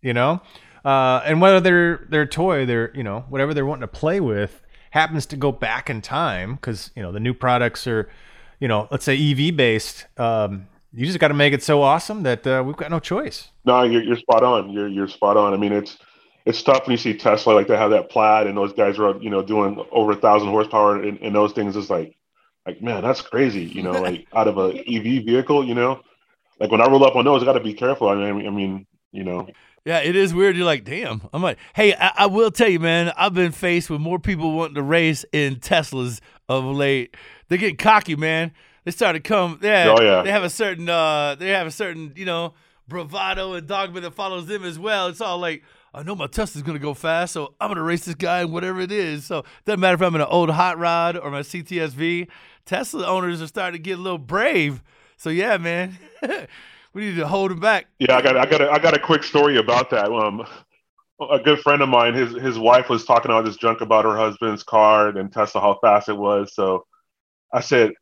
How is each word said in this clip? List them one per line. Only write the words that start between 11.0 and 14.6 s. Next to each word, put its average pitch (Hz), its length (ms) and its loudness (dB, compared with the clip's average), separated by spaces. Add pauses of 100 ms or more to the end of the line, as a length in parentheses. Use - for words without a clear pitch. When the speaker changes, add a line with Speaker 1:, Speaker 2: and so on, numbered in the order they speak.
Speaker 1:
just 180 140 0
gotta 147 140 6
make 143 180 6
it 139 100 0
so 147 200 2
awesome 170 420 0
that, 120 240 -2
uh, 131 180 0
we've 147 100 -8
got 156 140 -10
no 165 80 -2
choice. - 540 -8 (120)
Speaker 2:
No, 123 200 6
you're, 117 180 2
you're 117 140 -2
spot 117 260 4
on. 113 280 2